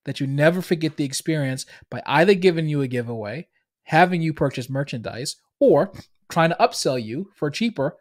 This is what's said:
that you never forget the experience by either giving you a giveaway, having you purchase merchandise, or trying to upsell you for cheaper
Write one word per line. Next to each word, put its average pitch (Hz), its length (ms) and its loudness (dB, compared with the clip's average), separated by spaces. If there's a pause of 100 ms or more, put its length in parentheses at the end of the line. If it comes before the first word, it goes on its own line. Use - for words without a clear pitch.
that - 160 -8
you 139 60 -2
never 151 360 2
forget 156 340 -4
the 151 80 -2
experience 135 640 -4 (240)
by 123 160 -10
either 170 280 4
giving 170 340 2
you 147 140 0
a 131 60 -2
giveaway, 117 600 -6 (360)
having 175 380 4
you 160 100 0
purchase 135 380 -2
merchandise, 135 680 -8 (220)
or 196 320 6 (380)
trying 165 220 2
to 165 100 -4
upsell 135 420 0
you 127 320 -8
for 147 160 -4
cheaper 214 500 -4